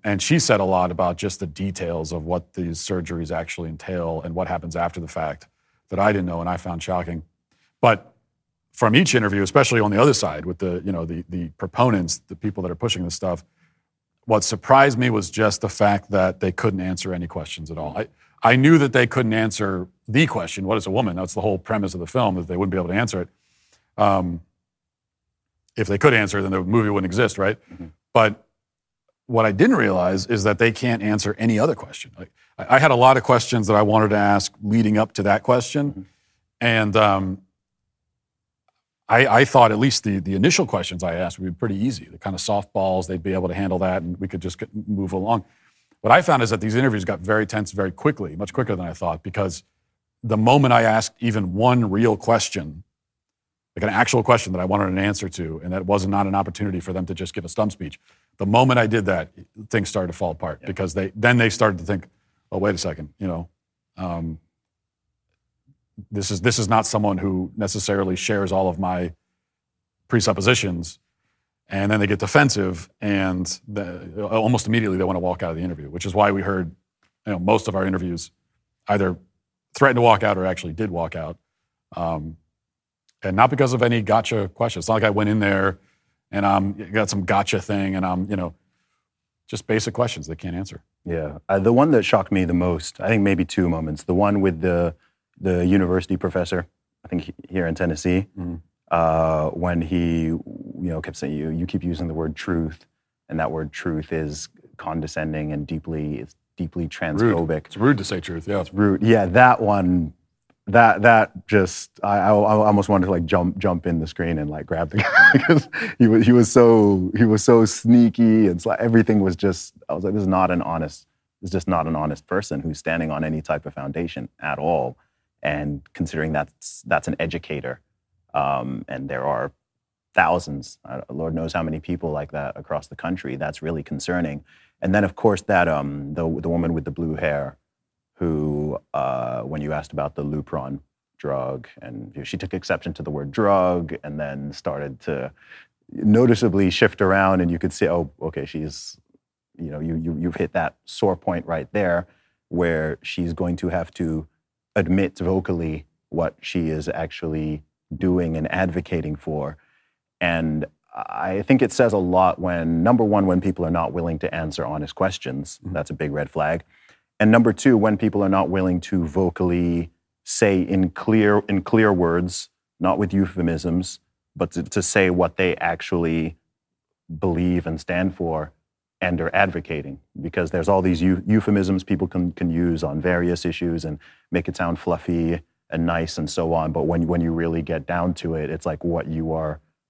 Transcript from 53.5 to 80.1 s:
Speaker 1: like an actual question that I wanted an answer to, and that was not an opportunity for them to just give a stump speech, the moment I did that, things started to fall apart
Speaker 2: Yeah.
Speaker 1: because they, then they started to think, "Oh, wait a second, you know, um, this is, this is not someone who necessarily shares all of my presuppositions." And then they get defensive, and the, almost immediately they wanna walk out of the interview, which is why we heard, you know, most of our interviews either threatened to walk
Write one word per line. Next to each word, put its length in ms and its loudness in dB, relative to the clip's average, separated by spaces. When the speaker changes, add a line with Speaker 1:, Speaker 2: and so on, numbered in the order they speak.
Speaker 1:
like 80 -6
an 60 0
actual 340 2
question 300 2
that 80 -2
I 40 -2
wanted 240 0
an 100 -2
answer 300 -2
to, 360 -8
and 80 -6
that 140 -4
was 200 2
not 220 0
an 80 -2
opportunity 420 -2
for 140 -8
them 140 -4
to 80 -8
just 200 -8
give 100 -8
a 40 -12
stump 240 -2
speech, 260 -12
the 80 -4
moment 320 4
I 80 2
did 200 0
that, 260 -2
things 180 -2
started 240 -4
to 40 -
fall 140 -4
apart 300 -10
Speaker 2:
Yeah. 80 -12
Speaker 1:
because 260 -6
they, 220 -4
then 200 4
they 140 4
started 280 2
to 60 -10
think, 240 -4
"Oh, 60 -4
wait 180 0
a 20 -8
second, 400 -8
you 80 -8
know, 220 -6
um, 420 -8
this 200 -4
is, 100 -4
this 180 2
is 80 -2
not 200 2
someone 320 0
who 400 -4
necessarily 580 -2
shares 360 -2
all 160 2
of 100 -4
my 340 -4
presuppositions." 880 0
And 240 -2
then 80 2
they 80 2
get 100 0
defensive, 720 0
and 460 -2
the, 580 -8
almost 400 2
immediately 320 0
they 60 2
wanna 160 0
walk 240 -2
out 80 -4
of 40 -6
the 60 -6
interview, 260 -8
which 160 -10
is 100 -4
why 180 4
we 100 -2
heard, 320 -4
you 60 -6
know, 60 -4
most 300 0
of 80 -4
our 100 0
interviews 460 -4
either 280 0
threatened 240 4
to 40 4
walk 220 6